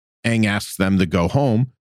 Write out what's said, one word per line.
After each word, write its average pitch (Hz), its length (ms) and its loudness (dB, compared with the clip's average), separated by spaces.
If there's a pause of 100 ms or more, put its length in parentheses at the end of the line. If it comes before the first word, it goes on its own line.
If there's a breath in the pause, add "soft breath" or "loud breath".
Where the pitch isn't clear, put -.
(240)
Aang 113 220 0
asks 101 300 -4
them 95 220 2
to 92 80 2
go 85 220 0
home 127 520 0